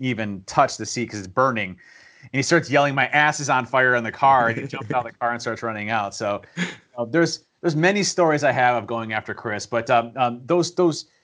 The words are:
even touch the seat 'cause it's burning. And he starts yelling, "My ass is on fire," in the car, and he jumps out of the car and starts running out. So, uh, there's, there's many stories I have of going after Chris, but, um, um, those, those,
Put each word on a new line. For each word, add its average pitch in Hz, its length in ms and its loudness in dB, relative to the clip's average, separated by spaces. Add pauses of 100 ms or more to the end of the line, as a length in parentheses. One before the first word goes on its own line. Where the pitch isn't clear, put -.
even 107 440 -6
touch - 320 2
the 110 80 -8
seat 113 240 -6
'cause 107 120 -10
it's 92 80 -12
burning. 113 420 0 (500)
And 131 180 -6
he 135 40 2
starts 160 280 2
yelling, 143 240 4
"My 131 140 2
ass 151 320 2
is 135 80 -6
on 127 160 2
fire," 127 300 2
in 117 100 0
the 107 80 -6
car, 131 360 4
and 113 100 -2
he 139 80 -8
jumps 131 260 -10
out 123 140 -2
of 113 60 -14
the - 60 -20
car 117 140 -2
and 117 80 -6
starts 113 220 -6
running 107 260 -6
out. 104 260 -2
So, 101 280 -4 (560)
uh, 120 80 -2
there's, 165 380 0 (160)
there's 165 160 0
many 190 260 2
stories 160 420 2
I 135 80 4
have 123 240 4
of 107 100 -4
going 113 280 -6
after 110 180 -4
Chris, 104 340 -8
but, 117 220 -4
um, 120 280 2
um, 123 280 -2
those, 170 300 0
those, 175 320 0 (180)